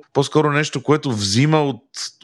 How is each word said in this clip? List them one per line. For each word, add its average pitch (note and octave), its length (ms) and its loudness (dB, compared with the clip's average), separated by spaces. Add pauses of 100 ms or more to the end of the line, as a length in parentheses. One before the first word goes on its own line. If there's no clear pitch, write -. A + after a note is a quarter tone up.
(120)
по-скоро D3 400 0
нещо, D3 300 -2
което C#3+ 300 0
взима A2+ 480 2
от, C3+ 220 -4 (420)